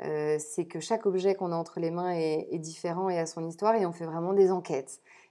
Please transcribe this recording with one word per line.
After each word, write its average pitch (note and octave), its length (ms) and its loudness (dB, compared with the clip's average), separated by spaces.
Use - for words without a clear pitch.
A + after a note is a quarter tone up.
euh, D3+ 340 0
c'est E3+ 280 -4
que E3+ 140 -8
chaque A3 260 -2
objet F#3+ 280 2
qu'on F#3 180 -2
a E3+ 40 -2
entre E3 240 -4
les E3 100 0
mains F3 240 -2
est, D#3+ 360 0
est E3 80 -2
différent E3+ 520 -4
et F3 80 0
a E3 80 0
son E3 200 -6
histoire G#3 280 0
et G#3 100 2
on E3+ 80 -2
fait E3+ 140 -8
vraiment E3+ 260 -2
des F#3+ 180 8
enquêtes. E3 500 -2